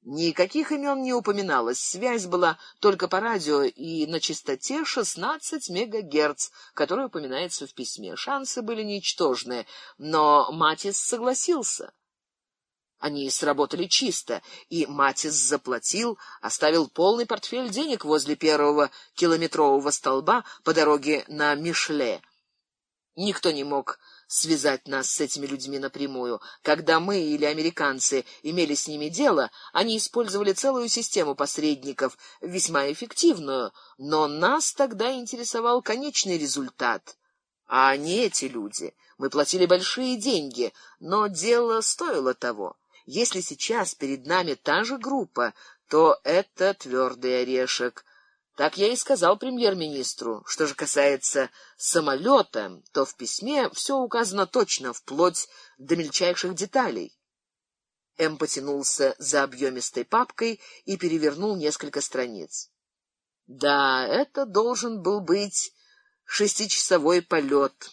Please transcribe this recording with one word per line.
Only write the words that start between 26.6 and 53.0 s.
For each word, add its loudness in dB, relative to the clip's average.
Когда 4
мы 0
или 0
американцы 0
имели 0
с -2
ними -6
дело, 2
они 0
использовали 0
целую 0
систему 0
посредников, -2
весьма -2
эффективную, 0
но 2
нас 0
тогда 0
интересовал -2
конечный -2
результат, -4
а 6
не -2
эти -2
люди. -8
Мы -2
платили 2
большие 2
деньги, -2
но 0
дело 2
стоило -2
того. -6
Если -2
сейчас -4
перед -6
нами 0
та 0
же -4
группа, -2
то 6
это 2
твёрдый -2
орешек. -2
Так 0
я 2
и 0
сказал 2
премьер-министру. -2
Что -2
же -6
касается 2
самолёта, 0
то 0